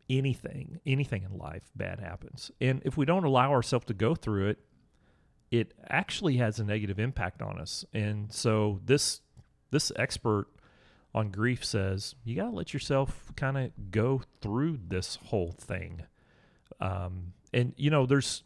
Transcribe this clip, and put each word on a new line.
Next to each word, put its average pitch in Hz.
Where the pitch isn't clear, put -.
anything, 135
anything 131
in 95
life 87
bad 92
happens. -
And 131
if 135
we 147
don't 175
allow 135
ourselves 123
to 117
go 110
through 101
it, 104
it 117
actually 165
has 110
a 110
negative 104
impact 117
on 98
us. -
And 107
so 107
this, -
this -
expert 107
on 110
grief 117
says, 98
"You 113
gotta 214
let -
yourself -
kinda 135
go 120
through 135
this 90
whole 87
thing." 85
Um, 92
and, 123
you 143
know, 143
there's 135